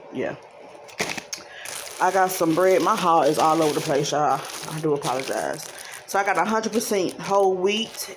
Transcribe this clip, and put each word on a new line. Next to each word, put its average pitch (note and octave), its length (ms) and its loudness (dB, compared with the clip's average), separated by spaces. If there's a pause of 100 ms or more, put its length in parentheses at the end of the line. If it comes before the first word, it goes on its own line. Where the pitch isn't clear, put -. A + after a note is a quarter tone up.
(140)
Yeah. - 220 -6 (1600)
I F3+ 120 2
got F#3 180 4
some E3+ 240 2
bread. F3+ 300 4
My G3 120 2
haul E3+ 280 4
is D3 160 4
all D#3 200 4
over D3+ 140 2
the D3+ 80 -2
place, D3 300 0
y'all. C#3+ 280 2 (300)
I D#3 120 -8
do D#3 120 0
apologize. B2+ 720 -4 (420)
So G3 120 0
I G3+ 60 0
got G3 120 0
a C4+ 60 4
hundred A3 300 0
percent G#3 400 0
whole F#3+ 420 2
wheat G#3 600 -2